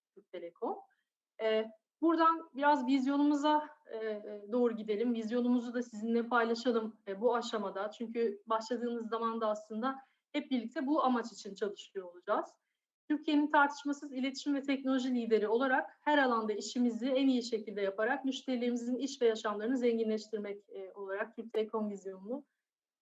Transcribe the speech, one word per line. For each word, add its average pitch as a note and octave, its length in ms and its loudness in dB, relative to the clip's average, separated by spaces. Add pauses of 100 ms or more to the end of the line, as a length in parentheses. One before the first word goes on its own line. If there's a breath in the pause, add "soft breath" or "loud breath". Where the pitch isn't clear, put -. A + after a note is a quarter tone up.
(140)
Türk - 180 -20
Telekom. F#3 460 -8 (640)
E, A3 280 0 (300)
buradan E4 540 4
biraz C#4 320 4
vizyonumuza, D4 800 4 (180)
e, - 100 -10
e, G#3 560 -6
doğru A#3+ 240 4
gidelim. G#3+ 380 0
Vizyonumuzu A#3+ 600 0
da A#3+ 80 -2
sizinle A3+ 460 -2
paylaşalım, A3+ 680 0 (120)
e, G3 120 -6
bu A3+ 140 4
aşamada. G#3 560 -4
Çünkü A#3 560 -2
başladığımız A3+ 640 -4
zaman A3+ 320 -2
da A3 80 0
aslında A3 480 -4 (360 loud breath)
hep D4 180 -4
birlikte C4 360 -2
bu D4 180 2
amaç A#3+ 280 2
için G3 220 -12
çalışıyor G3 580 -8
olacağız. G#3 340 -2 (640)
Türkiye'nin D4 420 2
tartışmasız C#4+ 640 2
iletişim C4 420 -2
ve C4+ 80 0
teknoloji C4 520 0
lideri A3+ 340 2
olarak C4 420 2 (100)
her D4 180 4
alanda A3+ 340 2
işimizi A#3 560 0
en C4+ 200 4
iyi B3 140 4
şekilde G#3+ 380 -4
yaparak A3 440 0
müşterilerimizin B3 720 -2
iş C4+ 260 -4
ve A#3+ 40 6
yaşamlarını A3 520 0
zenginleştirmek, A3 920 -2
e, F#3+ 240 -12
olarak G3+ 440 -6
Türk A3+ 160 -12
Telekom G#3+ 380 -2
vizyonunu, G3 540 -10 (560)